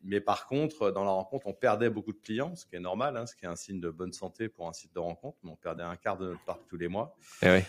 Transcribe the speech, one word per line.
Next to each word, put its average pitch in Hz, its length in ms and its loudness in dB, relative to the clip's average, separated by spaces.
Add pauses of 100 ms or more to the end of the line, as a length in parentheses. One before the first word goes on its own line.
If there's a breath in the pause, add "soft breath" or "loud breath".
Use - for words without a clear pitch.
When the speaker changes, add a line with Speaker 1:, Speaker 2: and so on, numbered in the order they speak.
Speaker 1:
mais 98 180 0
par 101 260 0
contre, 139 440 2
dans 98 120 0
la 98 80 4
rencontre, 95 360 -2
on 98 60 -4
perdait 117 360 4
beaucoup 104 240 -2
de - 60 -14
clients, 139 360 -4
ce - 100 -18
qui 90 120 -12
est - 20 -8
normal, 110 380 -2
hein, 117 80 -4
ce 120 100 -14
qui - 100 -16
est 87 40 -4
un 85 80 -6
signe 95 240 -8
de 85 80 -2
bonne 90 240 -6
santé 98 340 -8
pour 87 220 -10
un 82 40 -10
site - 220 -18
de 90 40 -4
rencontre, 87 440 -6
mais 85 80 -14
on 76 60 -16
perdait 85 260 -8
un 85 140 -6
quart 98 200 -2
de 92 100 -4
notre 87 180 -8
parc 87 220 -6
tous 90 100 -10
les 87 100 -2
mois. 98 300 -4 (240 soft breath)
Speaker 2:
Eh - 80 10
oui. 92 200 10